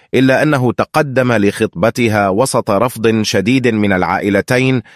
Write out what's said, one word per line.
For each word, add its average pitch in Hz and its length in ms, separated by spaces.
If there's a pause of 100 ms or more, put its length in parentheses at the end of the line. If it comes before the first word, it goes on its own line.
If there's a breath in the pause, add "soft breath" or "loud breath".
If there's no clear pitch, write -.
(140)
إلا 131 300
أنه 131 280
تقدم 127 640
لخطبتها 104 960
وسط 113 420
رفض 110 500
شديد 117 460
من 104 260
العائلتين، 101 880 (140 loud breath)